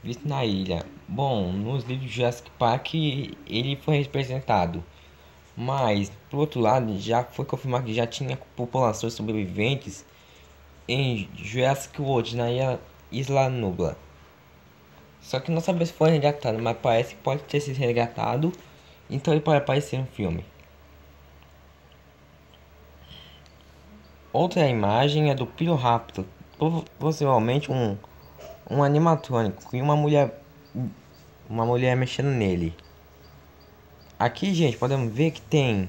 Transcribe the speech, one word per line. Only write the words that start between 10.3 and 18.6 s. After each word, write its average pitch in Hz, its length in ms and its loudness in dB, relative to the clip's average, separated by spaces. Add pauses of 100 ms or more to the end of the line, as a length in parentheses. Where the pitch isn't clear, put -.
em 120 500 -2
Jurassic 127 640 -2
World, 120 360 0
na 120 140 -2
ilha, 127 300 -2 (300)
Isla 135 380 0
Nubla. 92 480 -2 (1200)
Só - 200 -6
que 165 100 -8
não 165 100 0
sabemos 170 280 0
se - 60 -10
foi 156 160 6
resgatado, 143 500 2
mas 117 200 0
parece 117 340 2
que - 80 -20
pode 139 220 -2
ter 143 160 -2
sido 139 160 -6
resgatado, 120 760 0 (560)